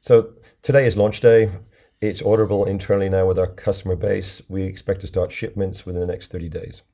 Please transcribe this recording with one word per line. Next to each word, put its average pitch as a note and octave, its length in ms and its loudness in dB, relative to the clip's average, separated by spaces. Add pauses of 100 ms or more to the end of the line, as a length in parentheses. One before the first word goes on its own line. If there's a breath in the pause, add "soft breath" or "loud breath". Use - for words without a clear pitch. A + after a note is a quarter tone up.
So A#2 340 4 (280 soft breath)
today C3+ 240 2
is G2+ 100 0
launch G#2 240 0
day. A2+ 300 6 (500 soft breath)
It's G#2 220 -4
orderable G2+ 440 2
internally G2 420 0
now F#2+ 200 2
with F#2 100 2
our F#2 80 2
customer F#2+ 480 -4
base. G2 540 -4
We F#2+ 160 -6
expect F#2 380 -6
to G2 40 -12
start F2+ 240 -2
shipments F#2+ 560 -8
within F2 140 -6
the F2 60 -4
next F2+ 260 -8
thirty E2+ 160 -10
days. E2+ 340 -12 (120)